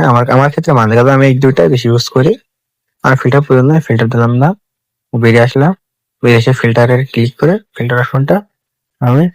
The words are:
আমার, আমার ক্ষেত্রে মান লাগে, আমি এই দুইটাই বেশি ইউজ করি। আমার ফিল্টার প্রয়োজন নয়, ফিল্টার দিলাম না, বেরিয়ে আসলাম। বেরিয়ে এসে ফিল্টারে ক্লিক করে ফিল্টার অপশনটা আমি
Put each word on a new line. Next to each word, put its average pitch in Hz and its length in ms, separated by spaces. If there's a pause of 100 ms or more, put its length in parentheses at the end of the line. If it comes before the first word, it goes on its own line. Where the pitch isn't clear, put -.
আমার, 120 140 (120)
আমার 139 180
ক্ষেত্রে 165 240
মান 113 120
লাগে, 120 280
আমি 135 120
এই 131 140
দুইটাই 135 300
বেশি 120 160
ইউজ 120 160 (100)
করি। 143 180 (720)
আমার 131 180
ফিল্টার 139 240
প্রয়োজন 127 240
নয়, 160 160
ফিল্টার 113 280
দিলাম 117 180 (100)
না, 151 80 (640)
বেরিয়ে 117 340
আসলাম। 143 260 (500)
বেরিয়ে 120 180
এসে 160 180
ফিল্টারে 120 360 (160)
ক্লিক 117 280
করে 160 140 (200)
ফিল্টার 120 280
অপশনটা 139 340 (680)
আমি 131 220 (120)